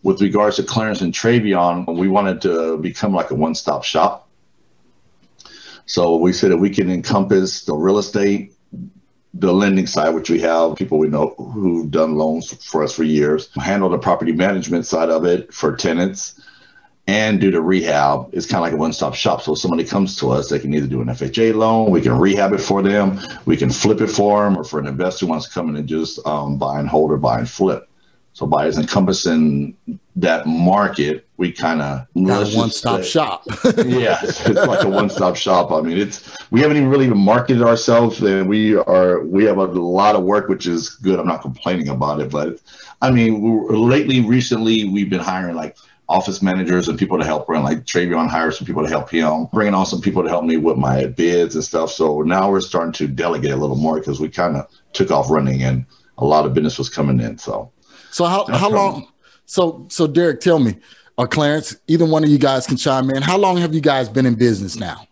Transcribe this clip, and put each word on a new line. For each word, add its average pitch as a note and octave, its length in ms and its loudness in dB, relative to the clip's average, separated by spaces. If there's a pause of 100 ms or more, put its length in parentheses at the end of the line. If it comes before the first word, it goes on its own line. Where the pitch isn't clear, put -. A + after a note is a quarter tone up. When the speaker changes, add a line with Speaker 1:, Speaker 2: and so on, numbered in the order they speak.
Speaker 1:
With F#2+ 160 2
regards G#2 360 2
to F#2+ 80 -2
Clarence G#2+ 360 -2
and F2 120 -2
Travion, F#2 840 2
we F#2+ 120 0
wanted F#2+ 340 0
to D#2+ 360 0
become F#2 360 -4
like - 160 -2
a D2+ 60 -4
one-stop D#2 480 -4
shop. - 440 -2 (1600)
So E2+ 300 2
we F2+ 160 2
said F#2+ 180 2
that F2+ 80 4
we G2 120 2
can F#2+ 200 -2
encompass F#2+ 720 0
the - 100 -4
real F#2+ 240 2
estate, G2+ 540 -2 (840)
the F2+ 180 2
lending F#2+ 340 2
side, E2 260 0
which D#2+ 160 -4
we E2 120 2
have E2 340 0
people D#2+ 240 -2
we D#2 80 2
know D2 320 -2
who've F2 500 -2
done D#2+ 280 0
loans D#2 360 -2 (120)
for D#2 180 -2
us D2 100 -4
for D#2+ 120 -2
years, D2+ 500 0
handle F#2+ 340 -2
the F2 80 0
property E2+ 360 0
management E2+ 540 -2
side E2 220 -2
of D#2+ 160 0
it F2 300 0
for D2 220 -2
tenants, F#2 640 -4 (680)
and G#2+ 340 0
do G2 120 4
the E2+ 80 2
rehab. D#2 720 0
It's F2 140 -6
kinda F#2+ 140 -2
like E2 120 -2
a D#2+ 40 -4
one-stop D#2 380 -4
shop. - 280 -2
So D#2 100 -4
if D2+ 80 -4
somebody E2+ 240 -2
comes G2 320 -2
to B1+ 160 -2
us, C#2 160 -2
they C#2+ 100 -2
can C#2+ 160 -4
either C#2+ 140 -2
do C2 120 -4
an A#2+ 100 -4
F B2 120 -6
H C2+ 160 -4
A A2+ 140 4
loan, A2 400 2
we E2 80 4
can B1+ 180 2
rehab G2 340 2
it G2 80 0
for G2 220 0
them, G2 380 2 (240)
we D#2+ 120 2
can C2 140 0
flip G2+ 300 0
it A2 80 0
for G#2 360 2
them, G2 140 2
or D#2 60 -6
for D2+ 160 -6
an C#2+ 80 -6
investor F2+ 380 -4
who E2+ 40 -2
wants D#2+ 160 -4
to - 80 -18
come E2+ 140 -4
in D2 80 -4
and D2 120 -8
just, D#2 380 -4
um, C#2+ 320 -4
buy C#2+ 220 -4
and C#2+ 80 -4
hold D#2 240 0
or C#2+ 40 0
buy A#1+ 220 0
and A#1+ 100 -4
flip. - 400 -2 (460)
So - 120 -8
by D2 200 0
us D#2+ 120 -2
encompassing D#2+ 1000 0 (400)
that E2+ 300 0
market, E2 800 0 (100)
we F2 160 -2
kinda C#2+ 640 -4
Speaker 2:
Got F2+ 80 2
a F#2+ 160 2
Speaker 1:
let's G2+ 100 0
just G#2 80 -2
Speaker 2:
one-stop A2+ 460 -2
Speaker 1:
say F2+ 40 -6
Speaker 2:
shop. B2+ 380 -2 (100)
<laughs> - 100 -14 (200)
Speaker 1:
Yeah, - 380 0
it's, - 260 -4
it's G2+ 160 2
like - 200 0
a G2 40 2
one-stop F#2+ 480 0
shop. - 340 0
I D#2 120 0
mean, E2 160 -2
it's, - 360 -6 (160)
we A#2+ 120 4
haven't D3+ 160 4
even C3+ 100 4
really C3+ 200 4
marketed A#2 540 4
ourselves, A#2 600 2
and G2 260 2
we G#2+ 260 2
are, F2+ 500 4
we F#2+ 200 2
have G2 140 4
a F#2+ 80 2
lot F2+ 500 2
of F#2 60 2
work, G2+ 260 0
which F#2+ 180 -2
is E2+ 220 -2
good. F#2 320 -2
I'm - 60 -2
not E2 160 -2
complaining D2 480 -4
about C#2+ 320 -4
it, D2 80 -6
but D2+ 280 -6 (440)
I B2+ 80 2
mean, A2+ 320 2
we're, A2 340 0
lately, B2+ 460 2
recently, A2+ 640 0
we've G2 220 -2
been F#2 100 -2
hiring, F#2 340 -6
like, D#2+ 220 -10 (320)
office F#2 320 -2
managers F2+ 480 0
and D#2 100 -4
people F2+ 200 0
to D#2 80 0
help D2+ 240 -4
run, D#2+ 120 0
like, D#2 220 0
Travion F2 460 0
hired D#2+ 240 -2
some - 120 -10
people D#2 160 -4
to D2+ 60 -2
help D2+ 220 -4
him, D#2+ 420 0
bringing G#2 220 2
on F#2 100 2
some F2+ 160 -4
people F#2 220 0
to D#2+ 80 -2
help E2+ 160 -2
me E2 100 0
with D#2 220 0
my C2 260 0
bids E2+ 500 0
and D#2 80 -4
stuff. D#2+ 280 -4
So D#2 320 0
now F#2+ 280 2
we're G2 100 2
starting E2+ 340 -4
to D2+ 140 -4
delegate C#2+ 440 -2
a C2+ 40 -2
little C2+ 200 -2
more D#2 240 0
'cause C#2+ 200 -6
we D#2 100 -4
kinda E2 360 -2 (280)
took - 160 0
off D2+ 200 0
running C2+ 340 2
and B1+ 200 0 (320)
a - 80 -4
lot D2+ 220 2
of C2 80 0
business D2+ 240 0
was C2+ 100 -4
coming C2+ 320 0
in. A1+ 160 -6
So. - 340 -10 (420)
Speaker 2:
So F3 140 0
how, F#3+ 200 0
how F#3 240 0
Speaker 1:
Definitely. G#3 60 0
Speaker 2:
long, G3 320 -2 (380)
so, E3 440 -2
so E3 160 0
Derek, D3+ 340 2
tell E3 180 4
me, A2+ 180 2 (400)
or B2 100 0
Clarence, D3+ 500 -2 (120)
either D#3+ 160 4
one D#3 180 4
of D3+ 80 4
you D3 80 6
guys C3+ 280 2
can C3+ 100 -2
chime C3 340 0
in. C3+ 120 -2
How F3+ 160 0
long F#3+ 180 2
have E3+ 180 0
you D#3+ 60 0
guys C3+ 280 2
been B2+ 180 2
in A#2+ 80 4
business G#2+ 440 0
now? F2+ 340 -10